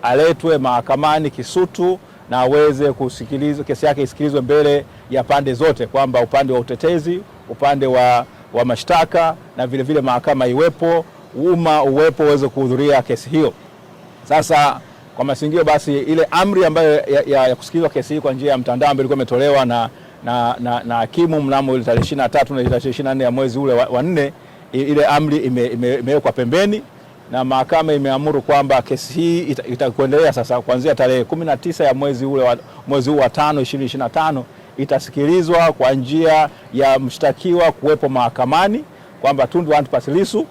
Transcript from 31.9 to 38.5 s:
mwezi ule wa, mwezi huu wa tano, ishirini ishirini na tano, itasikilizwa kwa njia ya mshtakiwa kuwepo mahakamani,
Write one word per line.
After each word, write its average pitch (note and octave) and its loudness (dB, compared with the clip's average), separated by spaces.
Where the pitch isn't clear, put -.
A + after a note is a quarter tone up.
mwezi C3+ -2
ule C#3 0
wa, B2 2
mwezi C#3 0
huu D3+ 2
wa B2+ 4
tano, D3+ -2
ishirini C3+ -4
ishirini B2+ -6
na A#2 -4
tano, D#3 -2
itasikilizwa E3 2
kwa C3 0
njia D#3 2
ya C3+ 4
mshtakiwa D#3 0
kuwepo D3 0
mahakamani, C3 0